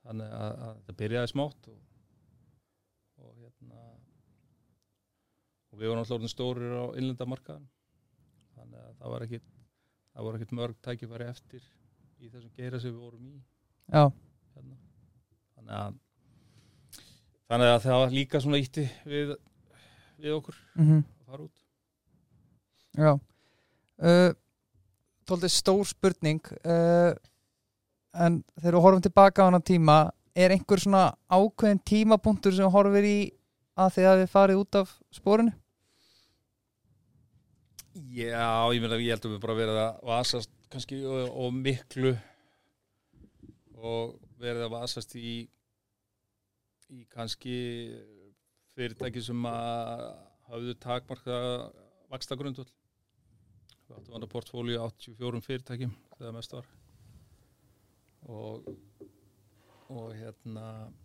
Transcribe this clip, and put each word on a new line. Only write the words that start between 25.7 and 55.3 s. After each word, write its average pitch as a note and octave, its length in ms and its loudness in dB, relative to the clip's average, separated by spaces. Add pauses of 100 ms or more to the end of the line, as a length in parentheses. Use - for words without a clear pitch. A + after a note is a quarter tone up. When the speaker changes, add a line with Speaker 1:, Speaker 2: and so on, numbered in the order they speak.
Speaker 2:
spurning, D#3 540 -2 (180)
ö, E3+ 560 2 (1000)
en E3+ 360 2
þegar E3+ 240 -2
við F3 80 6
horfum F#3+ 200 10
tilbaka G3 380 8
á F#3+ 80 8
þennan F3+ 160 4
tíma, D#3+ 300 6 (360)
er F3+ 220 4
einhver G3 280 2
svona F#3+ 340 4 (100)
ákveðinn G3+ 580 2
tímapunktur G#3+ 680 4
sem F#3+ 160 2
horfir G3+ 360 4
í G#3 120 2 (600)
að F#3 180 2
þið F#3 140 4
hafið F#3 200 6
farið G3 320 6
út G3+ 160 -6
af F#3+ 160 -2 (140)
sporinu? A3 460 0 (2500)
Speaker 1:
Já, A#2 680 -2
ég A#2+ 100 -2
meina, A2+ 180 -4
ég A#2 140 -2
held G#2+ 100 -10
að A2 80 -8
við G2+ 80 -10
bara A2+ 160 -6
verið A2 240 -2
að A2 220 -6
vasast A#2+ 480 -4 (160)
kannski C3+ 360 -14
og, C3 300 -6
og B2 220 -8
miklu C3 580 -4 (1600)
og A#2 420 -8 (180)
verið A#2+ 320 -8
að A2 80 -10
vasast A#2 420 -12
í, A#2 200 -10 (1500)
í B2 160 -20
kannski A#2+ 500 -10 (1200)
fyrirtæki A#2+ 480 -10
sem A#2+ 240 -8
að A#2 540 -8 (420)
höfðu A#2+ 320 -12
takmarkaða B2 760 -8 (560)
vaxtagrundvöll. C3 580 -12 (1160)
Við - 120 -20
áttum A#2 220 -20
annað A2 140 -16
portfólíu A#2+ 440 -8
á A#2 80 -8
áttatíu A2+ 300 -16
og A2+ 60 -20
fjórum A#2+ 240 -8